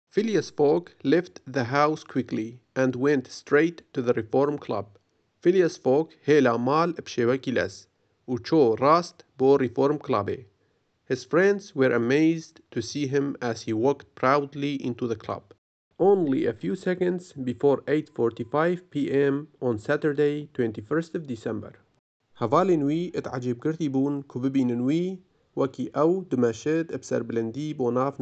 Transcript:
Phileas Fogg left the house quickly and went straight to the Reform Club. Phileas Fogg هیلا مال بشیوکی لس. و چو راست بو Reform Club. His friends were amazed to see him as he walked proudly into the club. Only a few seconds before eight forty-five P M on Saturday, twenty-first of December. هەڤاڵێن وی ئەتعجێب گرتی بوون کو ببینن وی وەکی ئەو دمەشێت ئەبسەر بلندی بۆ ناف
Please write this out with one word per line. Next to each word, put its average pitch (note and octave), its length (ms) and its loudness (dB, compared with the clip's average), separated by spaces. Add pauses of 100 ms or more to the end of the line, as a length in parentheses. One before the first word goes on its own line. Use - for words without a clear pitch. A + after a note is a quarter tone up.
(120)
Phileas G3+ 380 0
Fogg D#3 400 2 (140)
left E3 320 2 (120)
the C3 160 -2
house D3 400 0
quickly A#2+ 560 -6 (160)
and C3 200 2
went C3 320 2
straight E3 560 0 (100)
to C#3 80 -4
the A#2+ 120 2
Reform C3 440 0
Club. G#2+ 280 -8 (560)
Phileas F3+ 360 2
Fogg C#3+ 440 0
هیلا C3 360 4
مال D3 340 0
بشیوکی C3 600 -2
لس. G2 360 -4 (400)
و B2+ 100 -4
چو A#2 380 4
راست D3+ 500 2 (120)
بو C3+ 200 6
Reform C3+ 400 0
Club. G#2+ 320 -2 (760)
His C3 180 -4
friends G3 520 0
were C3 160 4
amazed D3+ 680 0 (100)
to B2 100 -6
see C#3+ 260 -4
him C#3 340 -2
as A#2+ 200 -4
he A2+ 120 -6
walked B2+ 420 -2
proudly C#3+ 580 0 (140)
into B2 200 -4
the A#2 80 -4
club. - 280 -10 (560)
Only E3+ 460 4
a - 80 0
few F#3 220 -6
seconds F3+ 580 -4
before C3 540 0
eight D3+ 300 -2
forty-five C#3 600 -2 (140)
P C#3 200 -4
M C#3 360 0 (200)
on A2+ 120 0
Saturday, D3 560 0 (220)
twenty-first B2 600 -4
of D#3+ 160 -10
December. A2 400 -8 (680)
هەڤاڵێن D#3+ 480 2
وی E3+ 260 -2
ئەتعجێب B2 500 -6
گرتی D#3+ 280 -2
بوون C#3 220 0 (140)
کو B2+ 140 -10
ببینن C3 440 0
وی F3+ 320 -2 (400)
وەکی C3+ 360 -4
ئەو D3+ 160 2 (200)
دمەشێت C3+ 600 0
ئەبسەر B2+ 340 -4
بلندی A#2 520 -6
بۆ B2+ 80 0 (100)
ناف C3+ 240 0